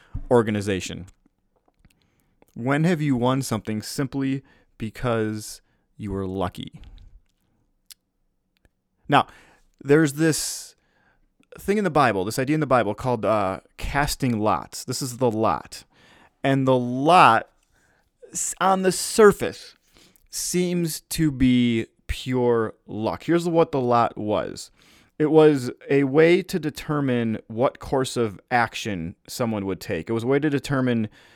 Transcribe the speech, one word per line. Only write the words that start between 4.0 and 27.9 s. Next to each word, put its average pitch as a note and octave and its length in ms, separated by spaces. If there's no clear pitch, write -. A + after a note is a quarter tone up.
because A2 840
you G#2 160
were F#2+ 140
lucky? F#2 560
Now, C#3 180
there's C#3+ 300
this - 640
thing G3+ 200
in G#3 60
the F#3 60
Bible, A#2 360
this A2 120
idea C3 140
in D#3 80
the D3 60
Bible A#2 280
called, A#2+ 300
uh, G2 360
casting C#3 600
lots. G2+ 460
This B2+ 160
is B2 160
the B2+ 140
lot. G#2 540
And C3+ 240
the C3 80
lot, B2+ 720
s-, - 300
on F#3+ 220
the F3+ 100
surface, - 800
seems F3 720
to D#3+ 320
be B2 540
pure A#2+ 640
luck. G2+ 360
Here's E3+ 260
what E3 240
the C#3 80
lot A#2+ 380
was. F2 520
It D3+ 120
was D3+ 400
a C#3+ 160
way D#3+ 380
to F3+ 160
determine C3+ 880
what A#2 320
course C3 400